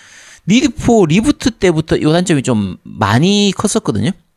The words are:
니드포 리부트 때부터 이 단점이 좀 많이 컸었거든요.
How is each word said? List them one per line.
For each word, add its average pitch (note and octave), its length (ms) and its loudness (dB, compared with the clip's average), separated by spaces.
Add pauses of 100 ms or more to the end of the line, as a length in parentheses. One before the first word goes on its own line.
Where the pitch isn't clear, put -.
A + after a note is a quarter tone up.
(480)
니드포 A#3 600 2
리부트 A3+ 440 0
때부터 D#3+ 460 0
이 - 60 -4
단점이 D#3+ 400 0
좀 G#2+ 400 -4
많이 D#3+ 720 0
컸었거든요. D3 560 -2 (260)